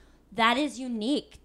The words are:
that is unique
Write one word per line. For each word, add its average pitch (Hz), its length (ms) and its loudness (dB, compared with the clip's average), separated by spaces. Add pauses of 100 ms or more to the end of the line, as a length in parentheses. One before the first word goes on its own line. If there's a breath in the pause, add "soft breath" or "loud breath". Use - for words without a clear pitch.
(320 soft breath)
that 226 260 4
is 277 220 -2
unique 247 640 -4